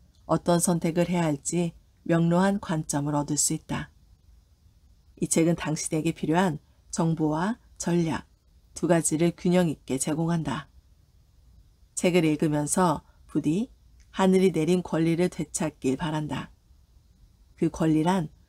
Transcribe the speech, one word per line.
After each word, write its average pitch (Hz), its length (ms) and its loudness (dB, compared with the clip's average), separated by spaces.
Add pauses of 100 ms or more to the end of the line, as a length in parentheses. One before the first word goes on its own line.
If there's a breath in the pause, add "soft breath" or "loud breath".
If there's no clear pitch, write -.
(260)
어떤 170 340 2
선택을 170 500 0
해야 175 140 0
할지 165 500 -2 (300)
명료한 170 560 2
관점을 151 560 -4
얻을 147 220 -2
수 - 160 0
있다. 151 380 -8 (1300)
이 170 60 0
책은 165 280 2
당신에게 156 560 -4
필요한 180 480 0 (320)
정보와 165 680 0 (180)
전략 170 500 -2 (460)
두 - 140 -4
가지를 165 500 2
균형 180 300 2
있게 135 300 -4
제공한다. 156 720 -4 (1300)
책을 180 280 2
읽으면서 156 800 0 (220 soft breath)
부디 165 460 -2 (400)
하늘이 185 400 4
내린 160 300 0
권리를 165 480 0
되찾길 151 680 -4
바란다. 151 540 -6 (1040)
그 165 140 -2
권리란 160 600 0 (200)